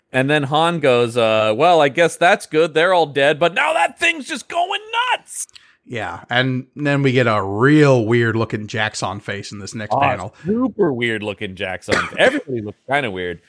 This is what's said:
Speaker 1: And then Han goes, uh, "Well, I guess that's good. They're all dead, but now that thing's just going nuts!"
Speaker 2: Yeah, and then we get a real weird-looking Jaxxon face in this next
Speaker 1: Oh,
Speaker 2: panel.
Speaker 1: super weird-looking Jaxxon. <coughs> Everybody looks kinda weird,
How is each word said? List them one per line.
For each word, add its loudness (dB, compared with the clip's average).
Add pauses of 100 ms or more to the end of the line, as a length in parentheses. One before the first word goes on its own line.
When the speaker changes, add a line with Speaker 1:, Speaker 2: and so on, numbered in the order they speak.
(120)
Speaker 1:
And 0
then 2
Han 0
goes, 2
uh, 2
"Well, 4
I 4
guess 0
that's 2
good. 0
They're 2
all 4
dead, 2
but 2
now 0
that -2
thing's -2
just -10
going -4 (300)
nuts!" -8 (360)
Speaker 2:
Yeah, -10
and -2
then 0
we 4
get 4
a 2
real 4
weird-looking 0
Jaxxon -4
face -10
in -14
this -14
next -6
Speaker 1:
Oh, 2
Speaker 2:
panel. -2 (120)
Speaker 1:
super -2
weird-looking -6
Jaxxon. -6
<coughs> -14
Everybody 0
looks -12 (100)
kinda -2
weird, -6